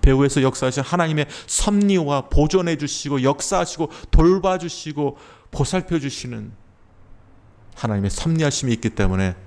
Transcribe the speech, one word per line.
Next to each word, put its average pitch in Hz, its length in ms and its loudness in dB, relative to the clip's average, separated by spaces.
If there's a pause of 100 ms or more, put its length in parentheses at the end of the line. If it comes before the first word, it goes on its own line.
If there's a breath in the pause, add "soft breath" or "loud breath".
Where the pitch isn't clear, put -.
배후에서 139 400 4
역사하신 131 420 0
하나님의 156 440 -2 (200 loud breath)
섭리와 190 800 0
보존해 165 480 2
주시고 143 460 -4
역사하시고 160 680 -2 (200 loud breath)
돌봐주시고 165 1040 2 (340 loud breath)
보살펴 170 480 -2
주시는 120 520 -10 (1200)
하나님의 101 340 -2
섭리하심이 151 640 0
있기 113 180 -2
때문에 92 440 0 (120)